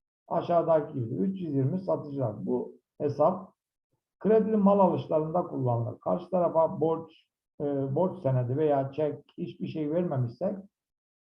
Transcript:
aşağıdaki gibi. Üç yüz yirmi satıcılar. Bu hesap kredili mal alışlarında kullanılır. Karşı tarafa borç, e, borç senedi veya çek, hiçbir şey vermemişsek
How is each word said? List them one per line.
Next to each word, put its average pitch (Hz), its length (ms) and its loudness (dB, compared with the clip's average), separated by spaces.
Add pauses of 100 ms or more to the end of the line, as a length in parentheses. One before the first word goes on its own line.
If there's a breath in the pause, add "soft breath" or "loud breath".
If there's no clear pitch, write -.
(280)
aşağıdaki 165 680 2
gibi. 120 200 -4
Üç 190 260 -2
yüz 156 140 -4
yirmi 139 240 0
satıcılar. 139 680 -4
Bu 123 260 -2 (260)
hesap 151 540 0 (680)
kredili 220 380 4
mal 202 220 6
alışlarında 160 640 2
kullanılır. 123 580 -2
Karşı 180 300 -4
tarafa 165 500 2
borç, 160 320 -2 (480)
e, 139 340 -2
borç 180 280 0
senedi 127 340 0
veya 139 360 2
çek, 147 320 -4 (140)
hiçbir 175 280 -8
şey 147 240 -4
vermemişsek 165 680 -2 (760)